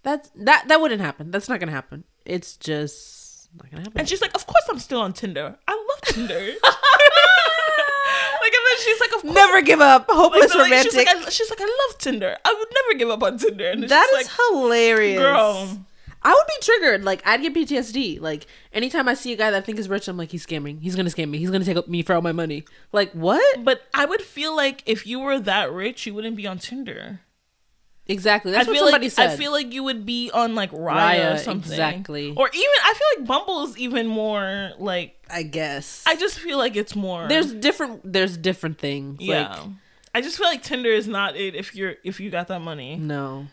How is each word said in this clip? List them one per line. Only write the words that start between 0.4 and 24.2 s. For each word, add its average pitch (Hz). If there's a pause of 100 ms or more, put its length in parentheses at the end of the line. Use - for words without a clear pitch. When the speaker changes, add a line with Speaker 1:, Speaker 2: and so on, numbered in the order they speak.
Speaker 1:
that 311
wouldn't 240
happen. 156
That's 196
not 233
gonna 165
happen. 143 (220)
It's -
just -
not 135
gonna 156
happen. 220
Speaker 2:
And 302
she's 381
like, -
"Of -
course 640
I'm 269
still 240
on 190
Tinder. 151 (120)
I 359
love 440 (140)
Tinder." -
Speaker 1:
<laughs> - (2250)
Speaker 2:
She's 453
like, 466
"Of 415
course." 311
Speaker 1:
Never 381
give 311
up. 262
Speaker 2:
Like, 330
Speaker 1:
Hopeless 330
Speaker 2:
no, 311
like, 254 (100)
she's 233
like, 262
Speaker 1:
romantic. 339
Speaker 2:
"I, -
she's 440
like, 427
I - (240)
love -
Tinder. 208
I -
would 440
never 494
give 233
up 220
on 214
Tinder." 208
And 196
it's 247
Speaker 1:
That 330
Speaker 2:
just 539
Speaker 1:
is -
Speaker 2:
like, 480
Speaker 1:
hilarious. 226
Speaker 2:
girl. 202 (400)
Speaker 1:
I 269
would 605
be 622
triggered. 302
Like, 190
I'd 240
get 320
P 330
T 294
S 226
D. 220
Like, 156 (240)
anytime 262
I 240
see 247
a -
guy 214
that 196
I 190
think 214
is 196
rich, 196
I'm 185
like, 170
"He's 175
scamming. 151
He's 180
gonna 185
scam 156
me. 147
He's 180
gonna 190
take 180
up 170
me 170
for 180
all 170
my 170
money." 160 (300)
Like, 202
what? 240
Speaker 2:
But 254 (120)
I 285
would 392